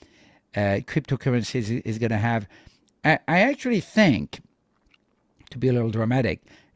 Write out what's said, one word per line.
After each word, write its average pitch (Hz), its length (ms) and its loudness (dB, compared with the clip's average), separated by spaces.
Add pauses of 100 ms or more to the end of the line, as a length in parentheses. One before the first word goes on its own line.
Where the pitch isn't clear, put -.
(560)
uh, 101 300 0
cryptocurrencies 127 680 -2
is, 110 160 -4
is 113 280 -4
gonna 113 180 0
have. 113 300 0 (580)
I, 151 220 4
I 170 140 2
actually 247 380 0
think, 147 600 2 (1120)
to - 60 -14
be 127 120 0
a 123 40 2
little 117 180 0
dramatic, 113 500 0 (340)